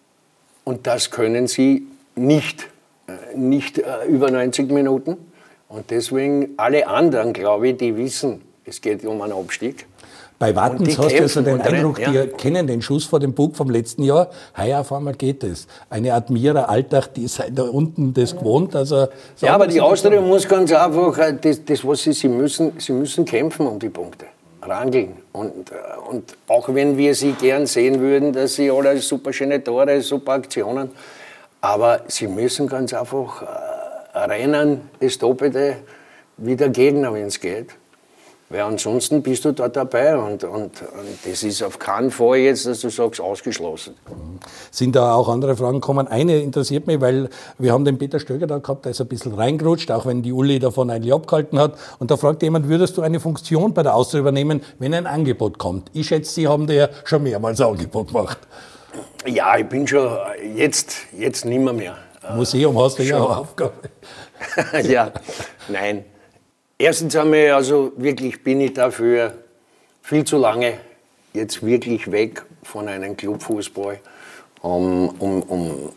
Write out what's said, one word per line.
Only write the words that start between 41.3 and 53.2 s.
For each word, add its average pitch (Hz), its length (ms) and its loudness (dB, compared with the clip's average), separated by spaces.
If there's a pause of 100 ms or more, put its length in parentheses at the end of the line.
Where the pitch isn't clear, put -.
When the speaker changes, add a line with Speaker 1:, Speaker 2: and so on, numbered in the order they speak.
Speaker 1:
ist 104 220 -4
auf 95 160 -8
keinen 117 320 -2
Fall 120 240 4
jetzt, 131 280 4
dass 120 140 -4
du 120 120 -6
sagst, 117 300 -2
ausgeschlossen. 87 760 -8 (760)
Speaker 2:
Sind 127 240 0
da 120 200 4
auch 117 140 4
andere 127 280 0
Fragen 127 240 -2
gekommen? 139 260 -2
Eine 151 320 2
interessiert 143 480 -4
mich, 156 140 0
weil 131 280 2 (300)
wir 127 140 2
haben 135 120 4
den 135 140 2
Peter 139 220 -4
Stöger 147 260 -6
da 147 120 -4
gehabt, 139 260 -6
der 127 80 -6
ist 117 80 -6
ein 120 80 -6
bisschen 117 260 -8
reingerutscht, 156 560 0
auch 113 160 -2
wenn 123 160 -2
die 123 100 -4
Uli 135 280 2
davon 127 300 0
eigentlich 117 220 -2
abgehalten 156 460 0
hat. 147 180 2 (220)
Und 127 140 0
da 143 40 2
fragt 151 280 0
jemand, 160 240 0
würdest 175 280 2
du 180 60 -2
eine 160 160 0
Funktion 160 560 0